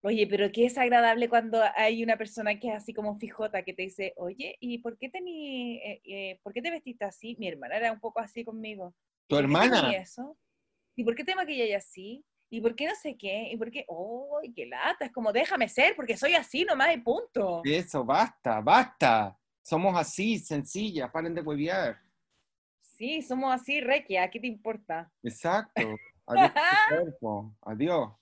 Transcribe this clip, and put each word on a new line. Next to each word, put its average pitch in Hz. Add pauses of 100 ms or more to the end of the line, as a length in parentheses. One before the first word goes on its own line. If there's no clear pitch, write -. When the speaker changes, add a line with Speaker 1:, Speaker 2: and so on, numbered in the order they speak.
Speaker 1:
Oye, 208
pero 196
qué 226
desagradable 240
cuando 226 (160)
hay 226
una 226
persona 214
que 247
es 220
así 214
como 208
fijota, 214
que 185
te 185
dice, 190
"Oye, 196
¿y 240
por 233
qué 262
tení, 285
eh, -
eh, 196
por 202
qué 240
te 339
vestiste 262
así?". 220
Mi 202
hermana 156
era 226
un 214
poco 226
así 233
conmigo. 214 (320)
Speaker 2:
¿Tu 139
Speaker 1:
¿Por 143
qué 139
tení 185
Speaker 2:
hermana? 160
Speaker 1:
eso? 262 (580)
¿Y 240
por 233
qué 302
te 370
maquilláis 277
así? 202 (240)
¿Y 226
por 233
qué 285
no 381
sé 294
qué? 202
¿Y 233
por 226
qué? 277 (580)
¡Ay, 240
qué 131
lata! 254
Es 247
como, 220
"Déjame 262
ser, 330
porque 233
soy 311
así 311
nomás 330
y 247
punto". 233
Speaker 2:
Eso, 151
basta, 131
basta. 117 (260)
Somos 180
así, 202
sencillas, 151
paren 165
de 165
huevear. 151 (840)
Speaker 1:
Sí, 302
somos 262
así, 262
requia, 202
¿qué 233
te 247
importa? 208 (140)
Speaker 2:
Exacto. 120 (300)
Adiós, 370
Speaker 1:
<laughs> 381
Speaker 2:
tu -
cuerpo. 107
Adiós. 120